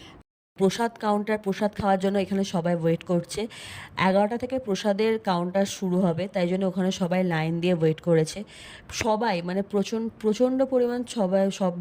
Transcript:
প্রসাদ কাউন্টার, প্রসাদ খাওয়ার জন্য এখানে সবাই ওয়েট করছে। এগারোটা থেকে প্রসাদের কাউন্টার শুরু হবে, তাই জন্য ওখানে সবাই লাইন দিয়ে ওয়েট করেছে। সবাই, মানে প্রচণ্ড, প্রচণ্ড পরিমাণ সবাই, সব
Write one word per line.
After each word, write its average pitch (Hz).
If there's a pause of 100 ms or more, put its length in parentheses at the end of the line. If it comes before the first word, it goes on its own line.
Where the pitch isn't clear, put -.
(560)
প্রসাদ 208
কাউন্টার, 208
প্রসাদ 208
খাওয়ার 196
জন্য 196
এখানে 196
সবাই 175
ওয়েট 165
করছে। 185 (500)
এগারোটা 202
থেকে 254
প্রসাদের 214
কাউন্টার 180
শুরু 185
হবে, 175
তাই 185
জন্য 185
ওখানে 185
সবাই 185
লাইন 165
দিয়ে 180
ওয়েট 160
করেছে। 160 (480)
সবাই, 214
মানে 180
প্রচণ্ড, 208
প্রচণ্ড 254
পরিমাণ 247
সবাই, 196
সব 185